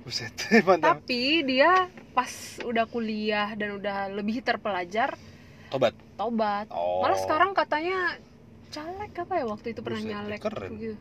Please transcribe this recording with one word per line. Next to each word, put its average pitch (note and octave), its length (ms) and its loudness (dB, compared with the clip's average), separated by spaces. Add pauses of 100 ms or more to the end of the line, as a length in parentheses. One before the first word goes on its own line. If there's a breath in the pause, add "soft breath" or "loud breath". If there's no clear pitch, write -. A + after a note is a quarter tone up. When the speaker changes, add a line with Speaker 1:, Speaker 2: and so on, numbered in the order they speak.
Speaker 1:
Buset, A#2 300 -8 (180)
<laughs> G#3 140 10
mantan. F#3+ 340 6
Speaker 2:
Tapi C4+ 460 0
dia D#4 440 6 (240)
pas B3+ 180 0 (300)
udah A3+ 260 0
kuliah G#3+ 680 -2
dan G#3 220 -4
udah G3 340 -2
lebih G#3 320 -2
terpelajar, A3 760 -2 (540 loud breath)
Speaker 1:
Tobat? C3 240 2 (240)
Speaker 2:
tobat. G#3+ 500 -2
Speaker 1:
Oh. F3+ 320 -2
Speaker 2:
Malah D#4 160 2
sekarang F4+ 380 2
katanya E4+ 640 -2 (500)
caleg F#4 460 -10
apa F4 220 -6
ya C#4+ 100 0
waktu G#3+ 240 -6
itu A3+ 100 -10
pernah A3 220 -6
Speaker 1:
Buset, A3 100 -6
Speaker 2:
nyalek G#3 300 -8
Speaker 1:
keren. G#3+ 320 -6
Speaker 2:
gitu. G#3+ 280 -8